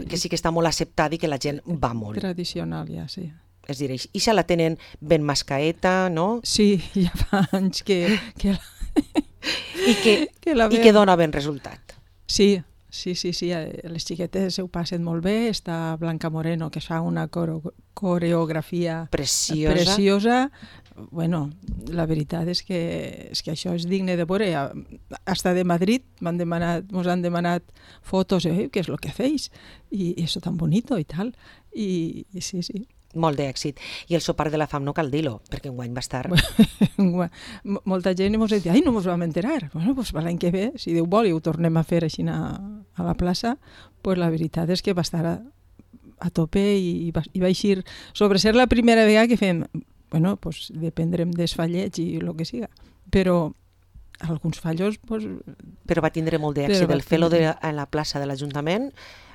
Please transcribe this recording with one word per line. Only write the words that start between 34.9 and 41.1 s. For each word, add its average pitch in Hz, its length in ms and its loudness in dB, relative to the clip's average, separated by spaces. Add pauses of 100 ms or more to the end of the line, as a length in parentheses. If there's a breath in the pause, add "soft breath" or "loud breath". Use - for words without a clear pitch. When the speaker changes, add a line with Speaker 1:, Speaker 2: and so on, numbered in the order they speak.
Speaker 1:
cal 156 160 -2
dir-lo, 139 300 -2 (100)
perquè 139 160 -10
enguany 123 240 -8
va 123 80 -8
estar 131 300 -6 (340)
Speaker 2:
<laughs> - 340 2
Enguany, 180 300 2 (400 loud breath)
mo-, 196 160 -4
molta 185 320 0
gent 202 240 2
mos 220 140 2
ha - 20 4
dit, 175 160 0
"Ai, 226 140 8
no 254 100 4
mos 190 140 0
vam 175 160 0
enterar". 180 480 -2
Bueno, 196 220 0
pues, 254 200 -4
per 156 80 -2
l'any 170 160 -2
que 175 120 2
ve, 196 180 0 (100)
si 170 160 -4
Déu 170 160 2